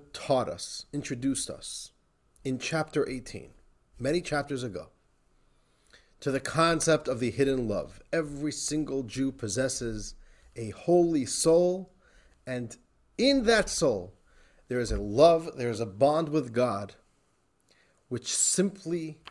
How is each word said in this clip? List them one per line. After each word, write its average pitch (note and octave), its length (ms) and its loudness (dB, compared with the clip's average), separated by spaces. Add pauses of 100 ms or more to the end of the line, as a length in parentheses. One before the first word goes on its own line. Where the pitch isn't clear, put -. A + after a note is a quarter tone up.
(140)
taught B2+ 340 0
us, - 460 -10
introduced C3+ 560 -4
us - 400 -14 (520)
in B2+ 160 -4
chapter D#3 480 -2
eighteen, - 440 -10 (480)
many D3 220 -2
chapters C#3+ 420 -4
ago, F#2+ 260 -8 (1300)
to C#3+ 100 -4
the C3+ 100 -2
concept E3 680 2
of B2+ 100 -2
the A#2 120 0
hidden C3+ 360 2
love. G2 360 -4 (100)
Every D3 400 -2
single C#3 500 -2
Jew B2+ 300 -2
possesses A2+ 840 -4 (400)
a A2+ 160 -8
holy E3+ 540 2
soul, F3+ 680 2 (540)
and B2 300 -8 (400)
in C4+ 280 4
that A3 260 4
soul, G2+ 420 0 (560)
there B2 120 -2
is G#2+ 120 -2
a G#2 80 0
love, D#3 560 6
there B2 140 -2
is G#2+ 100 -2
a A#2 60 -4
bond D3 420 2
with C#3+ 240 -2
God, A2 420 0 (1160)
which - 260 -6
simply E3 840 0 (120)